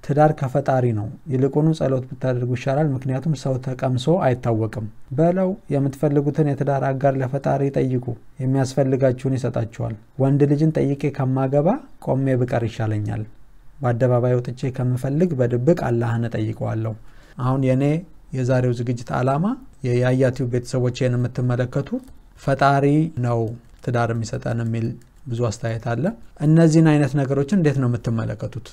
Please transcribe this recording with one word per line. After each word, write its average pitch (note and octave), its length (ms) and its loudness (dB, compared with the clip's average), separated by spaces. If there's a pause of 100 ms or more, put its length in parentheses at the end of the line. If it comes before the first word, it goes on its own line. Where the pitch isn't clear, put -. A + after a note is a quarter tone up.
«ትዳር D3+ 280 4
ከፈጣሪ C3+ 600 0
ነው፣ G#2 140 -4 (200)
ይልቁኑ C#3 460 2
ጸሎት C3+ 340 0
ብታደርጉ B2+ 460 -2
ይሻላል፣ C#3 360 0
ምክንያቱም C3 460 -2
ሰው C3+ 240 -2
ተቀምሶ B2+ 480 -2 (140)
አይታወቅም» A#2+ 640 0 (280)
በለው። F3 360 2 (220)
«የምትፈልጉትን C#3+ 760 0
የትዳር C3+ 360 0
አጋር C3+ 320 0
ለፈጣሪ C#3 460 -2 (100)
ጠይቁ፣ B2+ 320 0 (380)
የሚያስፈልጋችሁን C3 920 0
ይሰጣችኋል። A#2 600 -4 (240)
ወንድ C#3 260 4
ልጅን D3 280 2
ጠይቄ C#3 380 0
ከማገባ C3+ 580 0 (320)
ቆሜ C3+ 360 0
ብቀር B2 280 0
ይሻለኛል፣ G#2+ 600 -4 (520)
በአደባባይ B2 580 2
ወጥቼ B2 380 -4
ከምፈልግ C3+ 600 0
በድብቅ B2 480 2
አላህን A#2 420 0
እጠይቀዋለሁ።» A2 720 -4 (440)
አሁን C3 240 0
የኔ C3 200 4 (500)
የዛሬው B2+ 400 0
ዝግጅት A#2+ 400 -4
ዓላማ C3+ 340 0 (360)
የያያ B2+ 480 2
ቲዩብ B2 200 -4
ቤተሰቦቼን B2 640 0
የምትመለከቱ B2 720 -2 (520)
«ፈጣሪ C#3 460 4 (340)
ነው A#2+ 200 0 (400)
ትዳር A#2+ 300 0
የሚሰጠን» A#2 500 -4
የሚል A2+ 260 -2 (400)
ብዙ A#2+ 180 -4
አስተያየት A2+ 420 -4
አለ። A#2+ 180 -2 (360)
እነዚህን D#3+ 480 6
አይነት D3 260 4
ነገሮችን C#3 440 0
እንዴት D3+ 180 2
ነው C3 120 2
የምትመለከቱት? A2+ 840 -4